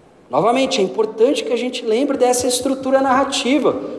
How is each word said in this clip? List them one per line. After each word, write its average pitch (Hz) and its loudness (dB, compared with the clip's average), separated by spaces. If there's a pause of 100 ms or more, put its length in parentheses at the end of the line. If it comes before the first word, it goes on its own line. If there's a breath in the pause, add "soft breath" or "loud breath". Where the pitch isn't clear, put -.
(300)
Novamente, 233 0
é - 2
importante 220 0
que 269 -4
a 240 0
gente 240 -6
lembre 262 0
dessa 247 2
estrutura 269 0
narrativa, 262 0 (260 loud breath)